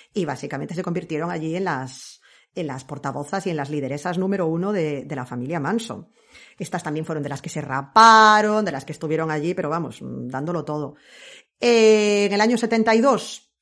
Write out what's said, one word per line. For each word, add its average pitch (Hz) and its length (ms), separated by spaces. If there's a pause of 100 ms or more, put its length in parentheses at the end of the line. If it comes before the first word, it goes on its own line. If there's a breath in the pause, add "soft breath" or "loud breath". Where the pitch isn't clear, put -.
(140 loud breath)
y 190 100
básicamente 147 500
se 175 80
convirtieron 170 480
allí 160 240
en 190 100
las, 131 580 (320 soft breath)
en 175 120
las 131 180
portavozas 143 640
y 180 40
en 160 80
las 139 100
lideresas 147 480
número 190 300
uno 170 260
de, 151 320
de 143 120
la 127 100
familia 135 340
Manson. 185 480 (500 loud breath)
Estas 170 240
también 156 240
fueron 151 160
de 143 60
las 139 140
que - 80
se 156 100
raparon, 214 1040
de 170 80
las 135 140
que 165 60
estuvieron 160 380
allí, 156 240
pero 147 160
vamos, 156 320
mm, 127 260
dándolo 147 360
todo. 151 300 (680 loud breath)
Eh, 214 680
en 196 60
el 202 80
año 233 180
setenta 226 360
y 226 60
dos - 600